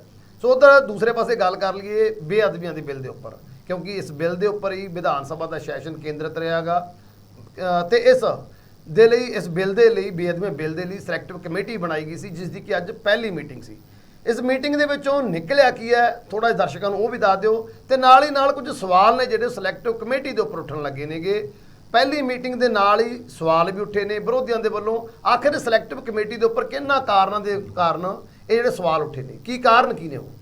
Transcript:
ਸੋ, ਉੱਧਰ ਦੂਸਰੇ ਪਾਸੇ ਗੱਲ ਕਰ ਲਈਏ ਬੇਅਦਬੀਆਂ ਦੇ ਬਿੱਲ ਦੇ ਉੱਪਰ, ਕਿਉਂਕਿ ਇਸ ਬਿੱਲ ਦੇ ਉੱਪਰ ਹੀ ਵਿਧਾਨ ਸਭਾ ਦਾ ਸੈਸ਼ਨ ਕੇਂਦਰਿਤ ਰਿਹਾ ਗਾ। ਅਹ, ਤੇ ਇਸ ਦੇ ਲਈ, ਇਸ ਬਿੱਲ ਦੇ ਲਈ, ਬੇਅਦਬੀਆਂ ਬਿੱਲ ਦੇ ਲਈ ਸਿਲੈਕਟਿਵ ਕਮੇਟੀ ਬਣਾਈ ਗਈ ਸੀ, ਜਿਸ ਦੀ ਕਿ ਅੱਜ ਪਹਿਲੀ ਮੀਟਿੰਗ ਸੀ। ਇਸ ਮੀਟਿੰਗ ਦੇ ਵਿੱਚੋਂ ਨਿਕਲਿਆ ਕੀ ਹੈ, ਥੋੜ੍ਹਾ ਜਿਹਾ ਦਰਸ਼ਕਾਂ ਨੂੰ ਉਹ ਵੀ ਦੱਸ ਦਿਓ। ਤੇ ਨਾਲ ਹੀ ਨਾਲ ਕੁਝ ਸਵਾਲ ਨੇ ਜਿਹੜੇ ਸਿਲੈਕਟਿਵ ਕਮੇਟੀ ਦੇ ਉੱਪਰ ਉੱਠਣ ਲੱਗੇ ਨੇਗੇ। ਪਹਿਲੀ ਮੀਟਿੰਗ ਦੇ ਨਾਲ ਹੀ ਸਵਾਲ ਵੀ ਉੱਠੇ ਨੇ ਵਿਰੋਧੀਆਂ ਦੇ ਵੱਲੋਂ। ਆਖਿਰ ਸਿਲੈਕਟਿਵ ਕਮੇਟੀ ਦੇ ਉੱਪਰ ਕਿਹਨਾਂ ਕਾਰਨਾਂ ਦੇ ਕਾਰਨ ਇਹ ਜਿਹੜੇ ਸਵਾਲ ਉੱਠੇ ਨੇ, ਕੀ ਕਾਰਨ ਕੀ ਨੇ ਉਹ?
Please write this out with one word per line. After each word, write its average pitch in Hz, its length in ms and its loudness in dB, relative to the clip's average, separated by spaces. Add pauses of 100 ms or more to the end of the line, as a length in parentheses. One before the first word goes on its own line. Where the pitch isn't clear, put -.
(420)
ਸੋ, 226 60 2
ਉੱਧਰ 269 380 8
ਦੂਸਰੇ 214 260 0
ਪਾਸੇ 226 240 0
ਗੱਲ 190 200 0
ਕਰ 190 180 -2
ਲਈਏ 214 480 0
ਬੇਅਦਬੀਆਂ 170 520 -2
ਦੇ 156 60 -10
ਬਿੱਲ 139 220 -10
ਦੇ 131 60 -10
ਉੱਪਰ, 113 280 -16 (300)
ਕਿਉਂਕਿ 180 260 -8
ਇਸ 180 200 -8
ਬਿੱਲ 165 240 -2
ਦੇ 185 100 0
ਉੱਪਰ 202 260 -2
ਹੀ 190 140 -8
ਵਿਧਾਨ 165 380 -2
ਸਭਾ 160 220 -8
ਦਾ 160 120 -8
ਸੈਸ਼ਨ 147 360 -8
ਕੇਂਦਰਿਤ 151 440 -8
ਰਿਹਾ 165 220 -2
ਗਾ। 170 200 0
ਅਹ, - 1080 -6
ਤੇ 220 80 4
ਇਸ 254 280 6 (640)
ਦੇ 202 200 8
ਲਈ, 240 160 4
ਇਸ 208 240 -6
ਬਿੱਲ 190 260 -2
ਦੇ 233 160 8
ਲਈ, 196 200 -2
ਬੇਅਦਬੀਆਂ 175 420 -4
ਬਿੱਲ 156 220 -6
ਦੇ 180 100 -6
ਲਈ 190 140 -10
ਸਿਲੈਕਟਿਵ 170 400 -8
ਕਮੇਟੀ 185 380 -6
ਬਣਾਈ 165 280 -4
ਗਈ 160 120 -10
ਸੀ, 160 120 -14
ਜਿਸ 165 200 -10
ਦੀ 196 120 -12
ਕਿ 196 160 -4
ਅੱਜ 180 140 -4
ਪਹਿਲੀ 220 400 -2
ਮੀਟਿੰਗ 135 320 -10
ਸੀ। 107 140 -18 (500)
ਇਸ 233 140 0
ਮੀਟਿੰਗ 262 360 -2
ਦੇ 294 80 2
ਵਿੱਚੋਂ 285 380 0
ਨਿਕਲਿਆ 247 480 2
ਕੀ 240 240 0
ਹੈ, 240 360 2
ਥੋੜ੍ਹਾ 220 200 0
ਜਿਹਾ 185 80 -2
ਦਰਸ਼ਕਾਂ 185 320 -2
ਨੂੰ 202 140 -2
ਉਹ 220 40 0
ਵੀ 240 100 -6
ਦੱਸ 190 200 4
ਦਿਓ। 220 320 0 (180)
ਤੇ 262 80 2
ਨਾਲ 254 280 8
ਹੀ 302 60 -2
ਨਾਲ 277 220 2
ਕੁਝ 277 180 -6
ਸਵਾਲ 190 460 4
ਨੇ 254 100 0
ਜਿਹੜੇ 220 220 -2
ਸਿਲੈਕਟਿਵ 190 440 -6
ਕਮੇਟੀ 247 400 -4
ਦੇ 214 100 0
ਉੱਪਰ 175 160 -4
ਉੱਠਣ 147 240 -8
ਲੱਗੇ 139 240 -8
ਨੇਗੇ। 190 460 -4 (400)
ਪਹਿਲੀ 277 300 2
ਮੀਟਿੰਗ 254 320 -4
ਦੇ 247 140 0
ਨਾਲ 208 320 4
ਹੀ 240 280 -4
ਸਵਾਲ 165 440 0
ਵੀ 190 80 -6
ਉੱਠੇ 202 240 -4
ਨੇ 208 140 -4
ਵਿਰੋਧੀਆਂ 233 400 -2
ਦੇ 208 100 -2
ਵੱਲੋਂ। 214 600 -4
ਆਖਿਰ 247 300 2
ਸਿਲੈਕਟਿਵ 220 420 0
ਕਮੇਟੀ 220 360 -4
ਦੇ 220 100 2
ਉੱਪਰ 226 180 0
ਕਿਹਨਾਂ 277 360 -2
ਕਾਰਨਾਂ 202 400 2
ਦੇ 202 200 -4 (160)
ਕਾਰਨ 170 300 0 (440)
ਇਹ 220 60 4
ਜਿਹੜੇ 240 140 2
ਸਵਾਲ 160 320 0
ਉੱਠੇ 135 200 -8
ਨੇ, 120 220 -14
ਕੀ 247 140 -6
ਕਾਰਨ 240 360 4
ਕੀ 165 140 -10
ਨੇ 139 80 -10
ਉਹ? - 120 -12 (140)